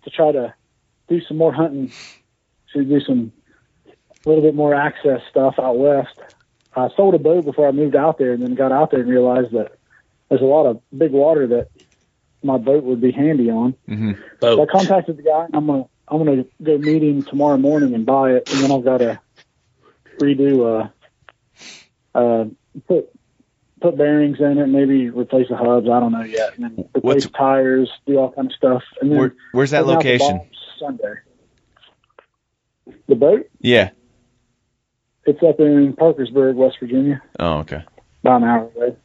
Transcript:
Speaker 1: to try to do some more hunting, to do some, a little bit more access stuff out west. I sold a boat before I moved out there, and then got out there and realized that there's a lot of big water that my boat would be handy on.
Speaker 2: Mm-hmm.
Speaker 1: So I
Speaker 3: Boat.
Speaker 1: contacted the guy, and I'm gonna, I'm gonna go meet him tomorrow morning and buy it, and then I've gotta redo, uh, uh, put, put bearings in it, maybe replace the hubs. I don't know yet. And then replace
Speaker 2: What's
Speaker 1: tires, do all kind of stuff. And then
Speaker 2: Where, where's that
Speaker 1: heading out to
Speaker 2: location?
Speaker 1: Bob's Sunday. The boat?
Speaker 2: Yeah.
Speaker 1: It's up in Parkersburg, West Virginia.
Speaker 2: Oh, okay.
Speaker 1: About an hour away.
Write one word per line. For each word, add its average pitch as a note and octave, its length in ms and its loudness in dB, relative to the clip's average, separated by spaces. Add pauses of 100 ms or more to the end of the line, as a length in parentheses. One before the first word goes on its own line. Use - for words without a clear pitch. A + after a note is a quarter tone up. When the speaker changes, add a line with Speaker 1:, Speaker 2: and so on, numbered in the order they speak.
Speaker 1:
to - 40 -16
try D#3 220 2
to A#2+ 220 -4 (560)
do E3+ 180 0
some D3+ 100 -8
more D#3+ 140 2
hunting, C#3 400 -4 (800)
to C#3+ 120 -2
do C#3+ 160 0
some, A#2+ 300 -4 (960)
a D3+ 40 0
little D#3 140 4
bit D3+ 120 4
more D3 200 2
access C#3+ 540 -2
stuff C3+ 300 0
out B2+ 180 -2
west. C#3 380 0 (600)
I B2+ 200 -2
sold G3 200 4
a D#3 40 2
boat D#3+ 260 2
before C#3+ 220 0
I C#3 40 2
moved C#3+ 240 -2
out D#3 240 2
there, B2+ 140 0
and A#2+ 80 -4
then B2 140 -4
got C3 160 0
out C#3+ 200 0
there C3 100 0
and A#2+ 80 -4
realized B2 420 2
that A2 220 -6 (560)
there's C3 120 2
a C3+ 40 0
lot C#3+ 220 4
of A2+ 120 -2 (160)
big C#3+ 160 0
water C#3+ 360 2
that A#2+ 220 -2 (720)
my C3 140 -2
boat C3+ 260 0
would B2 180 -4
be B2+ 100 2
handy C#3 380 0
on. A#2 240 -2 (160)
Speaker 2:
Mm-hmm. G#2+ 220 -4 (300)
Speaker 1:
So A#2 120 2
I - 40 4
Speaker 3:
Boat. D3 120 2
Speaker 1:
contacted F#3+ 480 0
the D3 60 -20
guy, D#3 220 0
and D#3+ 100 -12
I'm D3+ 120 -2
gonna, C3+ 180 -2 (220)
I'm D3+ 160 -6
gonna C3+ 220 0 (160)
go D3+ 160 0
meet D3+ 260 0
him C#3+ 200 0
tomorrow C#3+ 340 0
morning C#3 380 0
and A2 100 -4
buy C3+ 280 2
it, B2 180 -2
and C3+ 120 0
then C#3 80 0
I've B2+ 140 -2
gotta B2 340 0 (1000)
redo, C3+ 640 0
uh, G#2+ 40 -10 (1300)
uh, A#2 320 0 (420)
put, - 220 -2 (680)
put E3+ 180 -2
bearings D3 420 2
in C#3+ 200 0
it, C#3+ 80 0
maybe C3+ 420 2
replace B2 400 -2
the B2 80 -4
hubs. A#2+ 320 0
I A#2+ 100 2
don't A#2 120 0
know A2+ 120 -4
yet. A2 340 -6
And - 80 -10
then A2+ 300 -12
replace C#3 300 0
Speaker 2:
What's - 120 -16
Speaker 1:
tires, C3 520 0 (160)
do C#3 120 0
all C3 140 0
kind C3 200 -8
of - 40 -16
stuff. C3 280 -2 (160)
And C#3 120 -2
then D3 60 0
Speaker 2:
Where, C3 160 -2 (200)
where's C3+ 180 0
that D3+ 140 0
Speaker 1:
heading E3 100 2
out E3 60 0
to C#3 80 0
Speaker 2:
location? C#3 280 0
Speaker 1:
Bob's - 200 -16 (220)
Sunday. A#2 340 -10 (1900)
The C3+ 80 4
boat? D#3+ 340 0 (100)
Speaker 2:
Yeah. A2+ 320 2 (1300)
Speaker 1:
It's D3 160 0
up D#3+ 200 4
in C#3+ 320 4
Parkersburg, C3+ 640 0
West C3 220 2
Virginia. C3+ 420 -2 (180)
Speaker 2:
Oh, D#2+ 200 -2
okay. D#2 240 -10 (400)
Speaker 1:
About B2 180 4
an A#2 60 0
hour A#2 280 -2
away. A#2+ 300 -4